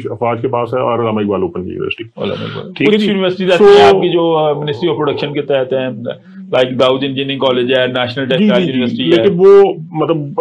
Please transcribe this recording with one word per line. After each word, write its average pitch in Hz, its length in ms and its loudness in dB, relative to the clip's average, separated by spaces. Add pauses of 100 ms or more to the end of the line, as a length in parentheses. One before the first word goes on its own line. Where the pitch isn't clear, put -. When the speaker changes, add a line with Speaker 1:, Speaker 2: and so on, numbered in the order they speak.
(120)
Speaker 1:
अफवाज 117 300 -4
के 131 60 -2
पास 120 280 -4
है, 127 60 -2
और 120 180 -2
अलामा 110 220 -2
इकबाल 98 220 -2
ओपन 90 180 -6
यूनिवर्सिटी। - 480 -10 (120)
Speaker 2:
अलामा 104 240 -8
इकबाल। 110 320 -12
Speaker 1:
ठीक - 100 0
है 208 60 4
Speaker 2:
कुछ 214 80 2
Speaker 1:
जी। 208 60 0
Speaker 2:
यूनिवर्सिटीज 190 420 -2
ऐसी 180 140 4
Speaker 1:
So 202 60 10
Speaker 2:
हैं 202 260 8
आपकी 185 140 0
जो, 165 240 0
अ, 151 260 0
मिनिस्ट्री 147 300 -4
of 147 60 -2
प्रोडक्शन 143 320 -4
के 143 140 -6
तहत 135 320 -2
हैं, 127 300 -4 (480)
like 127 260 0
दाऊद 131 260 2
इंजीनियरिंग 135 360 -6
कॉलेज 127 320 0
है, 127 160 2
नेशनल 123 380 -4
Speaker 1:
जी, 131 120 0
Speaker 2:
टेक्सटाइल 202 240 2
Speaker 1:
जी, 175 40 0
जी। 147 60 -2
Speaker 2:
यूनिवर्सिटी 120 320 -2
है। 165 60 0
Speaker 1:
लेकिन 180 240 4
वो, 196 420 6 (180)
मतलब, 156 480 -4